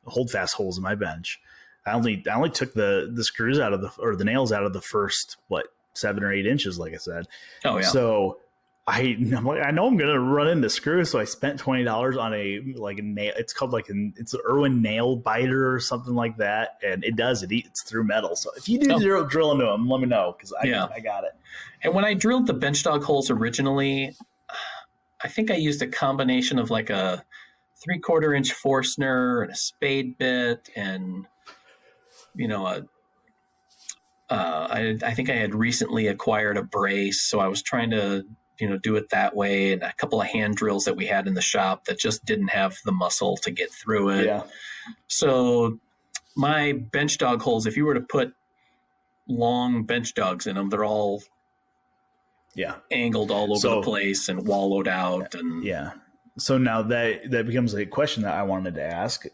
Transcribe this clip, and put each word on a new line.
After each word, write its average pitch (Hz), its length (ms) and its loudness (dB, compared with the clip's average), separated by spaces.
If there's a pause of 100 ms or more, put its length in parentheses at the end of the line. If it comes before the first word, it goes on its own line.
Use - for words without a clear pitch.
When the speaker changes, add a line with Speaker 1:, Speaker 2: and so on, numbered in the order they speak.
Speaker 1:
holdfast 113 480 -2
holes 95 240 -4
in 92 60 -6
my 98 100 0
bench. 85 460 -6 (440)
I 104 80 -2
only, 117 380 0
I 107 40 0
only 147 160 2
took 127 220 -4
the, 101 400 2
the 117 120 -4
screws 123 340 0
out 113 140 2
of 95 80 0
the, 98 180 -8
or 110 180 0
the 95 80 -2
nails 117 280 2
out 101 120 0
of 98 80 0
the 92 80 -6
first, - 560 -2 (120)
what, 85 180 -2 (280)
seven 101 280 -2
or 101 100 0
eight 98 140 0
inches, 101 320 0
like 82 160 -8
I 80 40 -12
said. 85 280 -8 (380)
Speaker 2:
Oh, 110 140 0
yeah. 95 80 0
Speaker 1:
So 110 520 2 (500)
I, 123 280 0 (200)
I'm 117 80 -2
like, 143 200 0
"I 143 80 0
know 175 160 2
I'm 254 80 6
gonna 147 240 4
run 143 260 4
into 151 240 2
screws." 165 400 0
So 135 80 0
I 107 60 2
spent 143 340 -4
twenty 131 240 -2
dollars 120 340 0
on 110 180 -2
a, 101 260 -4 (160)
like, 101 240 -8
a - 20 -8
nail. 104 340 -2
It's 113 160 -4
called, 127 200 -2
like, 113 160 -2
an, 101 280 -4
it's 117 160 -10
an 127 160 -4
Irwin 135 320 4
nail 113 360 2
biter 127 560 2
or 127 80 0
something 123 340 -4
like 117 220 0
that. 107 500 -2
And 92 160 -2
it 110 140 -2
does, 117 260 0
it 92 80 -8
eats - 320 -4
through 110 220 -2
metal. 101 320 0
So - 200 -6
if - 120 -10
you 240 100 2
do 277 160 6
Speaker 2:
Oh. 226 60 4
Speaker 1:
drill, 196 240 4
drill 151 260 4
into 131 180 4
'em, 107 200 2
let 131 120 2
me 127 60 2
know. 101 320 2
'Cause - 140 -14 (100)
I, 131 60 2
Speaker 2:
Yeah. 101 260 0
Speaker 1:
I 117 60 -10
got 104 240 -4
it. - 80 -4 (500)
Speaker 2:
And 165 120 2
when 196 100 4
I 208 100 4
drilled 240 320 4
the 180 80 2
bench 143 300 0
dog 147 180 4
holes 143 260 2
originally, 135 840 0 (1040)
I 135 80 -6
think 220 220 -2
I 190 60 2
used 147 260 0
a 127 60 -4
combination 127 680 0
of, 113 120 0
like, 110 200 -2
a 92 340 -2 (580)
three-quarter 160 520 2
inch 135 180 0
Forstner 127 880 0
and - 80 -4
a - 60 -10
spade 135 600 -2
bit 123 600 0
and, 95 500 -6 (1120)
you 131 100 -2
know, 104 200 -2
a, 95 180 -4 (1400)
uh, 82 420 -2
I, 110 320 -2
I 117 120 -2
think 127 160 -2
I 131 40 0
had 110 200 0
recently 113 520 0
acquired 104 500 0
a 98 60 -2
brace, 98 600 0
so - 180 0
I 95 80 2
was 98 140 -2
trying 117 280 -2
to, 101 340 0 (340)
you 107 100 -2
know, 98 80 0
do 107 200 0
it 104 140 -2
that 104 260 2
way, 98 360 2
and 92 100 0
a - 100 -4
couple - 280 0
of 98 60 0
hand 107 300 0
drills 101 300 0
that 92 100 0
we 95 100 -2
had 98 220 2
in 95 60 2
the 92 80 0
shop 95 420 0
that - 140 -4
just - 260 -2
didn't 101 240 0
have 98 360 0
the 98 80 0
muscle 92 460 0
to - 120 -4
get 87 200 -6
through 104 400 0
it. 101 160 4
Speaker 1:
Yeah. 104 160 0 (640)
Speaker 2:
So 123 720 4 (560)
my 147 380 2
bench 139 460 -2
dog 120 240 2
holes, 113 240 2
if 107 100 -2
you 147 80 4
were 147 100 4
to 123 60 2
put 127 340 0 (960)
long 120 560 2
bench 117 300 -2
dogs 95 320 0
in 98 120 -4
'em, 98 120 -2
they're 107 140 0
all 104 380 0 (1300)
Speaker 1:
Yeah. - 220 -6 (140)
Speaker 2:
angled 110 400 0
all 104 220 2
over 104 80 0
Speaker 1:
So 117 160 2
Speaker 2:
the 101 60 2
place 98 460 -2
and 92 180 -4
wallowed 98 420 2
out. 90 460 -2
And 82 280 -6
Speaker 1:
Yeah. 82 300 -6 (460)
So 131 200 2
now 113 240 2
that, 117 480 0
that 117 160 2
becomes 117 280 0
a 101 120 -2
question 135 380 0
that 90 100 -2
I 95 80 -2
wanted 92 320 -2
to 78 80 -6
ask. 85 520 -4